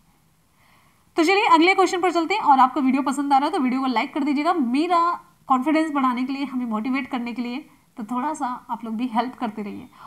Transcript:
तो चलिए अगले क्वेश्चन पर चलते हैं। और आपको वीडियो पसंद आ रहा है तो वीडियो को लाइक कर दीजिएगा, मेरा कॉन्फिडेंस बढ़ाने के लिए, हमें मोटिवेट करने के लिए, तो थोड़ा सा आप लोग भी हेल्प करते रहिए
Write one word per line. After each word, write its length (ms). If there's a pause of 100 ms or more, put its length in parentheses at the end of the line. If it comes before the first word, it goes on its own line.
(1160)
तो 80
चलिए 220
अगले 280
क्वेश्चन 260
पर 120
चलते 220
हैं। 80
और 160
आपको 220
वीडियो 220
पसंद 300
आ 60
रहा 80
है 60
तो 80
वीडियो 200
को 80
लाइक 260
कर 100
दीजिएगा, 300
मेरा 640 (280)
कॉन्फिडेंस 440
बढ़ाने 320
के 80
लिए, 120
हमें 220
मोटिवेट 400
करने 260
के 100
लिए, 220 (320)
तो 100
थोड़ा 280
सा 120 (240)
आप 140
लोग 120
भी 120
हेल्प 280
करते 260
रहिए 260 (180)